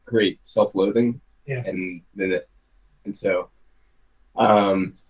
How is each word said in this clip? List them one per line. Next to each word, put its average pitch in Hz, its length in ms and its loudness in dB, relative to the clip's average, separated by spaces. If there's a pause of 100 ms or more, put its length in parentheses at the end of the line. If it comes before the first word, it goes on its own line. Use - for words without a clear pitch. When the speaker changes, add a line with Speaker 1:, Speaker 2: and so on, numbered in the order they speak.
Speaker 1:
create 107 380 0
self-loathing. 104 800 0 (260)
Speaker 2:
Yeah. 127 180 -6
Speaker 1:
And 92 380 -8 (120)
then 95 180 -2
it, - 160 -4 (560)
and 101 120 -10
so, 90 340 -4 (840)
um, 101 600 2 (160)